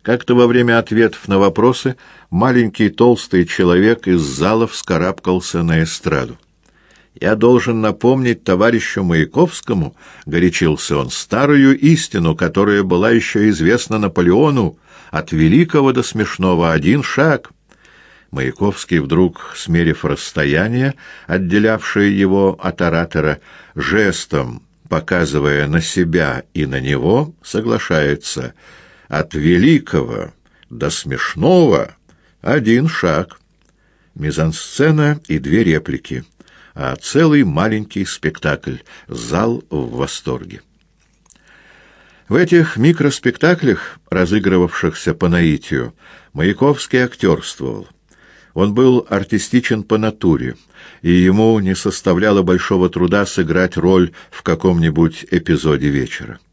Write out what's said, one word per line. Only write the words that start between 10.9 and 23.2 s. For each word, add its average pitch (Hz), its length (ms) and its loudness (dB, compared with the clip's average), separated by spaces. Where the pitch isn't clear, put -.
он, — 65 140 -4
«старую 135 680 2
истину, 120 560 2
которая 98 480 0
была 92 280 2
ещё 110 400 2
известна 104 480 0
Наполеону: 101 800 2
от 80 220 -6
великого 131 600 4
до 123 100 0
смешного 90 680 0
один 85 300 2
шаг». 143 480 -2
Маяковский, 85 680 -2
вдруг 80 580 0
смерив 82 480 0
расстояние, 85 920 -2
отделявшее 101 920 0
его 95 440 2
от 90 220 -4
оратора, 82 580 -2